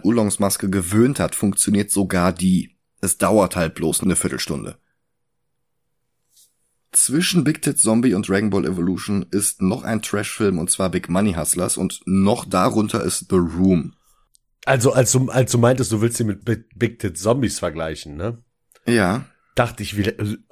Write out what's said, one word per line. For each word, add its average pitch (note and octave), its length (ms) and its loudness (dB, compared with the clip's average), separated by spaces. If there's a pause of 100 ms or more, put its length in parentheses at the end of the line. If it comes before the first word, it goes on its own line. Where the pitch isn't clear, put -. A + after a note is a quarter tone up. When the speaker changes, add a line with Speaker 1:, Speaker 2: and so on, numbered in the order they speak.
Speaker 1:
Oolongs G#2+ 340 2
Maske G2 300 -2
gewöhnt G2 500 2
hat, E2+ 160 -2
funktioniert G2+ 560 0
sogar F#2 400 0
die. F#2 460 0 (240)
Es F#2 160 -2
dauert F#2+ 400 2
halt E2 180 -2
bloß D#2+ 280 -2
eine F2+ 120 2
Viertelstunde. - 640 -6 (2250)
Zwischen E3+ 500 2
Big D3+ 180 0
Tit - 180 -2
Zombie A2+ 340 2
und F#2 160 -2
Dragon G2+ 220 2
Ball F#2+ 140 0
Evolution F#2 680 -2
ist - 300 -2
noch F#2 220 0
ein G#2+ 180 -4
Trash-Film, G2+ 580 -2
und F2 120 -4
zwar F#2+ 180 0
Big F2 200 -4
Money F#2+ 240 2
Hustlers, F2+ 420 -2
und - 300 -4
noch G2 400 2
darunter G#2+ 580 0
ist - 260 -4
The F#2+ 60 0
Room. F2 600 2 (680)
Speaker 2:
Also, B2+ 300 2
als B2+ 180 4
du, B2+ 180 2
als B2+ 220 2
du B2 60 2
meintest, A#2+ 340 2
du A2 80 0
willst A#2 160 0
sie A#2+ 80 -2
mit G2+ 220 -4
Big, A2+ 220 -4 (120)
Big - 200 -2
Tit F2+ 180 -6
Zombies A#2 420 0
vergleichen, D#2+ 560 -6
ne? A2 260 -8 (440)
Speaker 1:
Ja. A#2 400 2 (300)
Speaker 2:
Dachte A#2 260 -2
ich, G2+ 140 -8
wir G#2 180 0 (380)